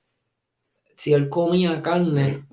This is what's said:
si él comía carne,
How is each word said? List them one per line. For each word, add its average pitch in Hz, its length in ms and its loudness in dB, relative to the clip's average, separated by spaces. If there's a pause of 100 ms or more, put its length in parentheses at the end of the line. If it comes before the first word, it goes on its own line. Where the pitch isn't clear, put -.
(960)
si - 180 -4
él 143 160 2
comía 170 540 0
carne, 151 720 0